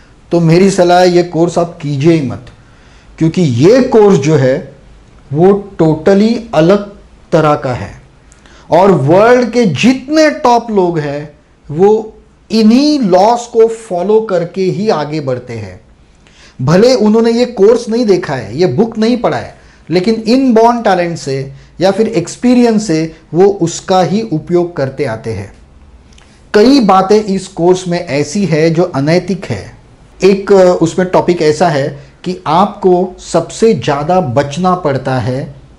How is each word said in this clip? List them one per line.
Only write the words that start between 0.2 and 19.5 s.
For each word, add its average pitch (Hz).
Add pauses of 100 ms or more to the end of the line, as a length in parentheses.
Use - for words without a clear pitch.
तो 170
मेरी 170
सलाह 175
है 185
ये 175
course 170
आप 170
कीजिए 147
ही 151
मत, - (720)
क्योंकि 165
ये 160
course 208
जो 151
है 135 (600)
वो 190 (140)
totally 196 (220)
अलग 180 (400)
तरह 151
का 139
है 90 (680)
और 185
world 196
के 240
जितने 269
top 233
लोग 180
हैं 147 (380)
वो 208 (340)
इन्हीं 254
laws 208
को 226
फॉलो 208
करके 190
ही 185
आगे 151
बढ़ते 127
हैं। 98 (840)
भले 190
उन्होंने 226
ये 233
कोर्स 233
नहीं 233
देखा 175
है, 113
ये 180
book 214
नहीं 233
पढ़ा 156
है, - (360)